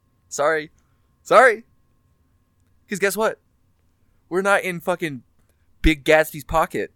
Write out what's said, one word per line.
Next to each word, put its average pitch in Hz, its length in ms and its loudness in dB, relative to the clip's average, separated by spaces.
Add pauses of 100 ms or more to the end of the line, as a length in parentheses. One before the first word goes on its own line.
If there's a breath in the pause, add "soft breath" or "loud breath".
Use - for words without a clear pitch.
(280)
Sorry. 156 420 -4 (520)
Sorry. 226 420 4 (1200)
'Cause 196 100 -8
guess 190 180 -2
what? 214 240 -4 (880)
We're 180 120 -2
not 196 200 0
in 175 180 -8
fucking 160 420 -6 (580)
Big 151 240 0
Gatsby's 156 400 0
pocket, 156 520 -4